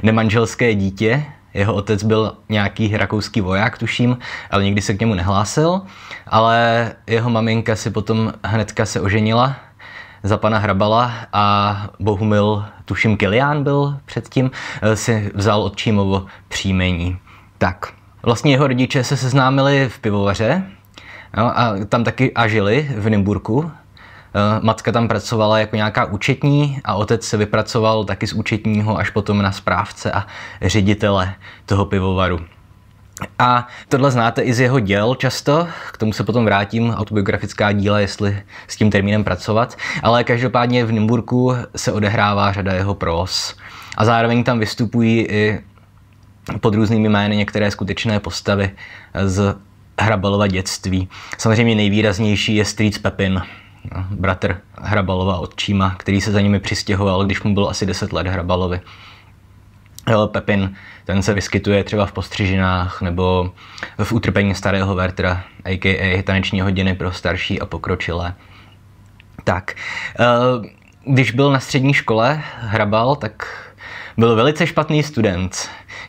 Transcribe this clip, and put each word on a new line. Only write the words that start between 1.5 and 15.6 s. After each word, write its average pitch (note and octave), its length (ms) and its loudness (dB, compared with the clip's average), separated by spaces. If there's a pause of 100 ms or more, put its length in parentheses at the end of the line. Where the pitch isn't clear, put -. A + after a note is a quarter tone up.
jeho G2+ 200 0
otec G2+ 300 -2
byl A2 320 0 (140)
nějaký G#2+ 480 0
rakouský G#2 440 -2
voják, F#2+ 360 0
tuším, B2 400 0 (340)
ale G2 120 2
nikdy G2+ 180 2
se A2 120 -2
k G2 60 -4
němu A2+ 140 2
nehlásil, G#2 680 0 (460)
ale A2+ 640 2 (160)
jeho A#2 220 0
maminka A2+ 460 0
si A2+ 140 -4
potom A2 440 -2 (100)
hnedka G#2+ 420 -2
se - 160 -4
oženila A2 540 2 (680)
za G2+ 140 2
pana G#2+ 200 2
Hrabala G#2+ 560 2 (200)
a G#2 540 2 (120)
Bohumil, G#2 680 2 (200)
tuším G#2 320 0
Kilián C3+ 460 0
byl C#3+ 420 0
předtím, C3 460 -2 (300)
eh, G#2+ 140 2
si G#2 380 -2
vzal G#2 280 2